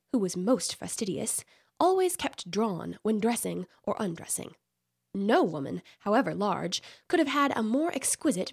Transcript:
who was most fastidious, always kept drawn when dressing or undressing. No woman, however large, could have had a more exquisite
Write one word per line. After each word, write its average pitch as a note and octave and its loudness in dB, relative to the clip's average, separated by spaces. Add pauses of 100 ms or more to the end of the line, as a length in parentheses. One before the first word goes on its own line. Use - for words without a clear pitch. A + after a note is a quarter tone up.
(100)
who C4 2
was F#3 0
most F#3+ 0
fastidious, - -4 (340)
always F#4 4
kept - -8
drawn F3+ -2
when G#3+ 2
dressing F#3 -2 (180)
or G#3 -2
undressing. - -6 (580)
No G#3+ 4
woman, D#3+ -2 (200)
however C4+ 2
large, F3+ -2 (260)
could F4 4
have D4 4
had C#4 2
a A3+ 0
more C4+ 0
exquisite - -2